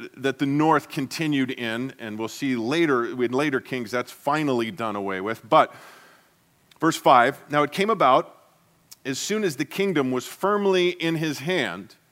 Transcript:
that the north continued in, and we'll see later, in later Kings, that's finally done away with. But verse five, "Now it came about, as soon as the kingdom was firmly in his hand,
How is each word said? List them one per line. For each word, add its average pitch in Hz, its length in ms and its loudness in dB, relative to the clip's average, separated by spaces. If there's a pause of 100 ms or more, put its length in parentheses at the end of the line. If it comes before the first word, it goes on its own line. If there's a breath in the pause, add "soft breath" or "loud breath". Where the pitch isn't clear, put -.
(220)
that 131 180 -2
the 143 60 0
north 147 420 2
continued 139 640 -2
in, 120 480 -6
and 107 180 -10
we'll 110 100 -4
see 131 280 -4
later, 123 680 0
in 117 80 0
later 131 280 0
Kings, 120 320 -8
that's 123 200 -4
finally 139 600 -2
done 107 240 -6
away 98 240 -4
with. 110 280 -6
But 143 260 4 (1120 loud breath)
verse 160 140 2
five, 135 520 4
"Now 147 140 2
it 143 80 -2
came 196 180 0
about, 160 480 2 (680)
as 135 120 -4
soon 214 280 -2
as 151 100 -2
the 147 80 -6
kingdom 151 480 0
was 123 160 -4
firmly 190 640 2
in 165 260 -2
his 151 240 -4
hand, 123 560 -4 (160 soft breath)